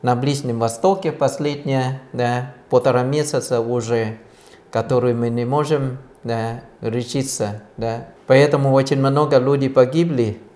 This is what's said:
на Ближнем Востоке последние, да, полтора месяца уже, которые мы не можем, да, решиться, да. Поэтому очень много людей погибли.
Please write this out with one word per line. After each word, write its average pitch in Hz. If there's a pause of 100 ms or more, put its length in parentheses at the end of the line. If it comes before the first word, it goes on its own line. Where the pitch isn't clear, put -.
на 123
Ближнем 127
Востоке 165
последние, 135 (120)
да, 123 (160)
полтора 123
месяца 135
уже, 113 (540)
которые 123
мы 120
не 120
можем, 139 (260)
да, 113 (200)
решиться, 117 (160)
да. 113 (200)
Поэтому 135
очень 135
много 139
людей 139
погибли. 131 (160)